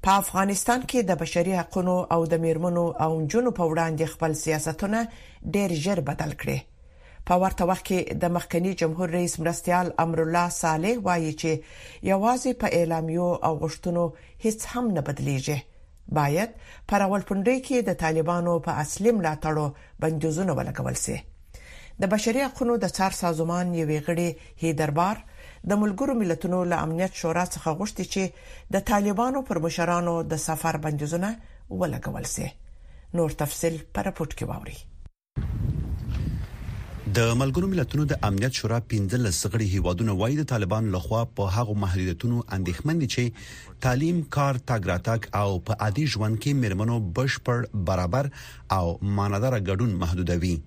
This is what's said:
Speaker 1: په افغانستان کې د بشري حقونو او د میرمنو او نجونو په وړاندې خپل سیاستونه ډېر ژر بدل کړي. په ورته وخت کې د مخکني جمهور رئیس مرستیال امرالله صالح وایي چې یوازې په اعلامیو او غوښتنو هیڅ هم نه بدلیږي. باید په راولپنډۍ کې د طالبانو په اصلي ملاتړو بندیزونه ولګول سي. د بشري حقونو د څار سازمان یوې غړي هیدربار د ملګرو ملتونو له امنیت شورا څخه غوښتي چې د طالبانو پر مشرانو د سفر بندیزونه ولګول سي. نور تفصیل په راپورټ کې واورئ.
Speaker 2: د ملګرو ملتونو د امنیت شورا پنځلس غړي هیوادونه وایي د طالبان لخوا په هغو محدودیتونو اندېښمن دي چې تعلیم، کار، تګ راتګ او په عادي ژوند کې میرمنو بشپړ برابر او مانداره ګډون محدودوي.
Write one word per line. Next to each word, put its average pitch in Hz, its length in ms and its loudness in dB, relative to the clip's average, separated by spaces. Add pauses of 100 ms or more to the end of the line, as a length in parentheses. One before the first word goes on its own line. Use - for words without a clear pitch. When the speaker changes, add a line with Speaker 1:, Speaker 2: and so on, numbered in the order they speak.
Speaker 1:
په 190 80 6 (120)
افغانستان 196 640 2
کې 254 100 2 (100)
د 175 120 4
بشري 175 380 0
حقونو 180 360 0 (180)
او 165 80 4 (100)
د 165 120 2
میرمنو 170 420 2 (180)
او 160 60 2 (120)
نجونو 226 360 2
په 180 120 2
وړاندې 160 440 0
خپل 160 180 0 (100)
سیاستونه 160 580 0 (540)
ډېر 202 160 2 (140)
ژر 190 160 2 (100)
بدل 151 220 -4 (100)
کړي. 139 180 -2 (680)
په 180 160 6
ورته 190 280 0
وخت 185 180 -2
کې 185 100 4 (220)
د 175 140 2
مخکني 175 360 0 (120)
جمهور 165 340 0
رئیس 175 220 0
مرستیال 170 520 2 (140)
امرالله 165 420 2 (120)
صالح 165 440 2
وایي 170 380 0
چې 160 100 0 (600)
یوازې 240 400 2 (100)
په 214 60 2 (120)
اعلامیو 165 500 2 (180)
او 160 140 2
غوښتنو 170 420 -2 (420)
هیڅ 220 140 0 (120)
هم 247 140 -2 (100)
نه 151 120 0
بدلیږي. 139 520 -2 (580)
باید 151 320 2 (380)
په 208 140 2
راولپنډۍ 196 680 2
کې 254 100 2 (100)
د 190 40 2 (140)
طالبانو 170 600 2
په 170 60 0 (120)
اصلي 202 360 2
ملاتړو 156 460 0 (360)
بندیزونه 160 560 0
ولګول 131 480 -2
سي. - 120 -4 (840)
د - 20 2 (100)
بشري 226 300 2
حقونو 247 340 0
د 208 80 0 (120)
څار 190 160 2 (100)
سازمان 170 580 0
یوې 151 260 0
غړي 175 220 0 (340)
هیدربار 160 540 2 (520)
د - 20 4 (100)
ملګرو 214 400 2
ملتونو 180 500 0
له 165 140 2
امنیت 165 340 0
شورا 170 260 0
څخه 165 240 -4 (100)
غوښتي 196 340 -4
چې 190 100 0 (500)
د 196 160 0
طالبانو 208 500 2 (100)
پر 190 160 0
مشرانو 175 500 0 (160)
د - 20 0 (140)
سفر 160 380 -2
بندیزونه 156 440 -2 (400)
ولګول 110 560 -4 (100)
سي. 92 120 -4 (720)
نور 160 100 2 (140)
تفصیل 160 320 -2 (180)
په 202 140 -2
راپورټ 165 300 -6
کې - 120 -4
واورئ. - 300 -10 (2250)
Speaker 2:
د 120 40 4 (220)
ملګرو 139 300 2
ملتونو 147 400 0
د 160 160 0
امنیت 104 320 0
شورا 113 200 0 (120)
پنځلس 101 480 2 (140)
غړي 110 220 2
هیوادونه 92 440 2
وایي 127 180 2
د 151 140 -2
طالبان 110 460 2
لخوا 113 240 0 (180)
په 95 160 2
هغو 107 180 0 (120)
محدودیتونو 92 520 0 (180)
اندېښمن 98 460 0
دي 135 120 0
چې 123 100 2 (600)
تعلیم، 156 360 4 (140)
کار، 139 200 4 (140)
تګ 113 120 2 (100)
راتګ 107 300 0 (200)
او 101 80 2 (200)
په 110 40 2 (140)
عادي 135 260 0
ژوند 110 280 0
کې 143 200 2
میرمنو 110 380 2 (180)
بشپړ 123 420 0 (300)
برابر 95 440 2 (440)
او 90 80 4 (160)
مانداره 101 580 2
ګډون 98 320 0 (120)
محدودوي. 87 520 0 (120)